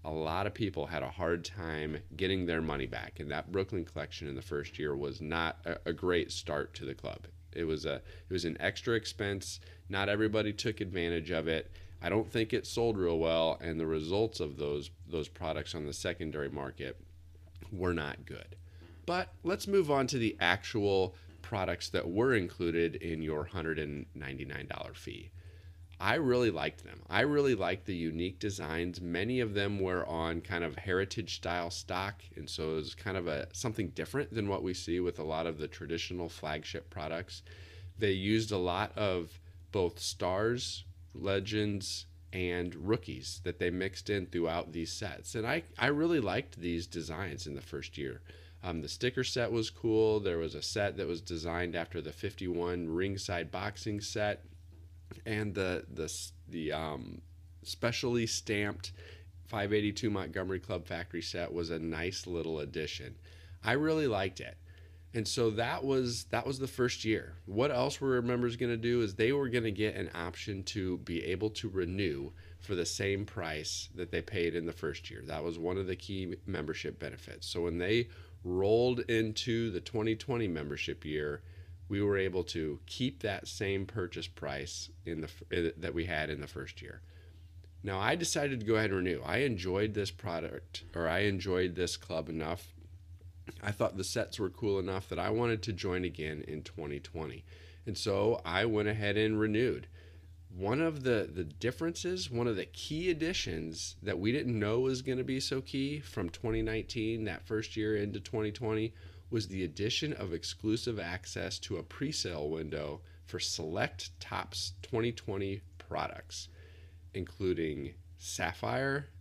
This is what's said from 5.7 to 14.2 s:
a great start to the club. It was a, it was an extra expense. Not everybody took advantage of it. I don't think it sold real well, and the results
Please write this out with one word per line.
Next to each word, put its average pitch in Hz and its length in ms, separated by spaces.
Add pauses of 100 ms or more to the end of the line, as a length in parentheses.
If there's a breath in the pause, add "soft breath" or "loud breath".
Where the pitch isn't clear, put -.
a 85 60
great 87 380
start - 440
to - 100
the 67 80
club. - 320 (280)
It 85 100
was 78 240
a, 69 80
it - 360
was 87 140
an 80 140
extra 101 340
expense. 101 680 (300 loud breath)
Not 98 180
everybody 107 460
took 104 260
advantage 87 520
of 80 160
it. 80 240 (320 loud breath)
I 85 60
don't 107 220
think 113 220
it 107 140
sold 117 320
real 85 180
well, 82 440
and 80 180
the 80 80
results 87 520